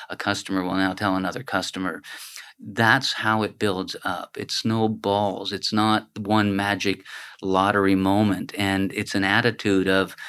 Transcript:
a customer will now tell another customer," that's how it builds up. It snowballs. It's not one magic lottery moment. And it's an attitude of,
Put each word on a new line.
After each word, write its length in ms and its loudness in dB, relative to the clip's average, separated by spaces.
a 80 -10
customer 460 -2
will 120 -4
now 160 2
tell 240 0
another 280 -4
customer," 580 -4
that's 540 0
how 300 0
it 160 -6
builds 440 -2
up. 340 -8
It 140 -8
snowballs. 1000 0
It's 200 -4
not 360 2
one 380 2
magic 480 0
lottery 540 4
moment. 600 2
And 360 0
it's 220 -4
an 80 0
attitude 640 2
of, 280 2